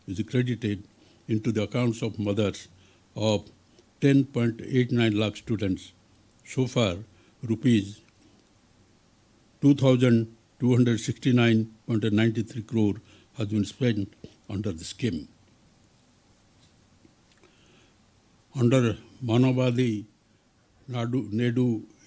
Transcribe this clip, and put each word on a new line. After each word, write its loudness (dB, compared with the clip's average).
is -6
credited -4
into -2
the 0
accounts -2
of -6
mothers -2
of -2
ten 4
point -4
eight 0
nine 2
lakh -2
students. -4
So -4
far, 0
rupees 0
two 6
thousand 4
two 2
hundred 2
sixty-nine 2
point 0
nine 2
three -8
crore 0
has -4
been -2
spent -4
under -6
the -12
scheme. -6
Under 2
Manavadi 2
Nadu, -4
Naidu 0